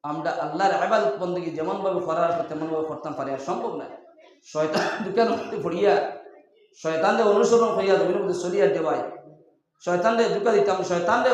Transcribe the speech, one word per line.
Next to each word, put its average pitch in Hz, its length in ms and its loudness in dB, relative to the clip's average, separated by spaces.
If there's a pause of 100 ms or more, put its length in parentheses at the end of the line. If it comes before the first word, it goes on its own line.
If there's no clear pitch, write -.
আমরা 156 280 -4
আল্লাহর 170 540 0
ইবাদত 208 340 2
বন্দেগী 175 320 -4
যেমনভাবে 180 480 -2
করার 165 320 0
কথা 170 180 -2
তেমনভাবে 156 360 -4
করতাম 151 280 -8
পারি, 139 180 -6
আর 135 60 -6
সম্ভব - 380 -6
না। - 100 -10 (680)
শয়তান 156 500 -2
ঢুকার 214 260 0
মধ্যে - 340 -4
পড়িয়া, 180 480 2 (720)
শয়তানদের 196 440 2
অনুসরণ 226 480 4
করিয়া 190 200 2
জমির - 220 2
মধ্যে 180 240 -2
চলিয়া 185 260 2
দেওয়াই, 160 300 0 (880)
শয়তানদের 180 540 2
ঢুকা 226 120 2
দিতাম, 190 320 2
শয়তানদের 247 500 2